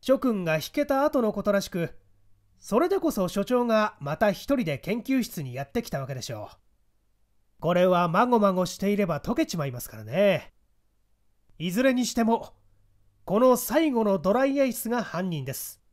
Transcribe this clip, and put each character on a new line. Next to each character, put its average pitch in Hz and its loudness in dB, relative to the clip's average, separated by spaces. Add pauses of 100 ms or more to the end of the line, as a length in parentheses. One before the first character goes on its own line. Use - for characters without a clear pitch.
諸 262 2
君 220 0
が 160 0
引 156 -4 (100)
け 294 0
た 277 2
後 294 0
の 214 0
こ 202 -6
と 208 2
ら 196 2
し - -10
く、 170 -6 (640)
そ 214 0
れ 339 2
で 381 0
こ 320 0
そ 185 -2
所 196 -4
長 247 0
が 220 0
ま 143 -6
た 208 2
一 - -4
人 254 0
で 147 -4
研 214 -4
究 262 0
室 - -8
に 127 -10
や 131 -8
っ - -14
て - -2
き - -12
た - -6
わ 131 -8
け 135 -8
で 127 -8
し - -10
ょ 107 -10
う。 - -20 (1000)
こ 165 0
れ 180 6
は 175 4
ま 196 2
ご 240 4
ま 202 4
ご 180 0
し - -10
て 196 -2
い 208 0
れ 202 2
ば 160 -4
溶 226 -4
け 330 0
ち - -8
ま 147 -2
い 139 -6
ま 123 -10
す - -12
か 104 -18
ら 110 -16
ね。 165 2 (1040)
い 175 -6
ず 208 0
れ 262 6
に 247 0
し - -6
て 233 2
も、 - 0 (720)
こ 196 0
の 254 6
最 294 0
後 233 0
の 196 2
ド 185 0
ラ 262 2
イ 277 2
ア 269 4
イ 240 -2
ス - -8
が 240 -2
犯 180 -4
人 147 -4
で 135 -8
す。 - -14 (120)